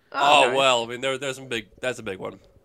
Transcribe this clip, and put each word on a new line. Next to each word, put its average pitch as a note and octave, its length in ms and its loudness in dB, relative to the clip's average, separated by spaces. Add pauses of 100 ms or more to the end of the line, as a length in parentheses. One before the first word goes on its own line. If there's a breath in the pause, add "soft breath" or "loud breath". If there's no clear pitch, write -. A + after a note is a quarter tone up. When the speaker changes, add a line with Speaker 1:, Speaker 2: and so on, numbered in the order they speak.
(120)
Speaker 1:
Oh, C#3+ 360 4
Speaker 2:
nice. B2 80 0
Speaker 1:
well, B2+ 280 4
I - 20 -8
mean, B2 140 -10
there, C3+ 180 -4
there's C3+ 180 -6
some C3+ 120 -16
big, A2+ 200 -6 (120)
that's B2+ 180 -6
a A#2 40 -14
big G2 160 -8
one. - 220 -12 (240)